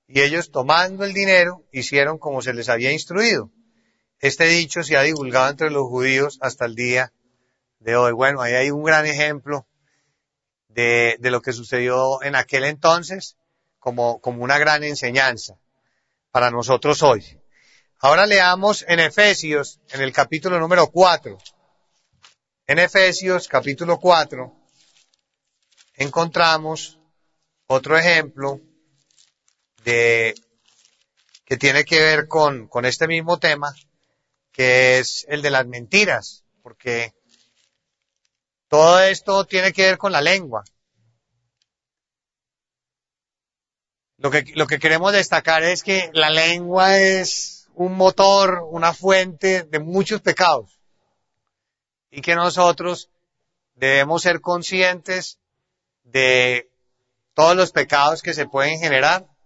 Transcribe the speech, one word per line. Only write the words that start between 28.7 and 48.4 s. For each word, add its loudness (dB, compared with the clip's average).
de, 2
que -6
tiene 2
que 2
ver 2
con, 0
con -4
este -2
mismo -4
tema, -2
que 4
es -8
el -6
de -2
las 0
mentiras, -4
porque -8
todo 6
esto 0
tiene -2
que 0
ver 4
con -4
la 0
lengua. -2
Lo -2
que, 0
lo 0
que -4
queremos 0
destacar 0
es -2
que -4
la 2
lengua 2
es -2
un -4
motor, 4